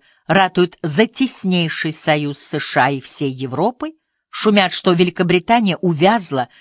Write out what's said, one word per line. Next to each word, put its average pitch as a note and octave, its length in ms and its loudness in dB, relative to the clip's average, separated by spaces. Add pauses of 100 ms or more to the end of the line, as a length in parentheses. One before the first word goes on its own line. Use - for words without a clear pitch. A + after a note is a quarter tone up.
(260)
ратуют F3+ 560 0
за E3 240 2
теснейший F3+ 840 -2
союз D3+ 480 -2
с - 180 -4
С - 40 -4
Ш - 200 -2
А C3+ 100 2
и C3+ 100 -6
всей - 280 -4
Европой, C3+ 680 -6 (320)
шумят, G3+ 420 2
что - 220 2
Великобритания F3+ 840 0
увязла E3+ 720 0 (140)